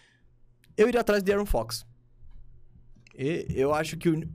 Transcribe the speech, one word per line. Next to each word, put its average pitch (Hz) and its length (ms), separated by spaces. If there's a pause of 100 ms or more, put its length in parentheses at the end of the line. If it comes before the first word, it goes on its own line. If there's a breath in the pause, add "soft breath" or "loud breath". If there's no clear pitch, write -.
(760 soft breath)
Eu 214 140
iria 240 100
atrás 208 240
de 190 80
Aaron 202 140
Fox. 113 400 (1300)
E 143 280 (100)
eu 135 180
acho 156 220
que 165 140
o, 160 260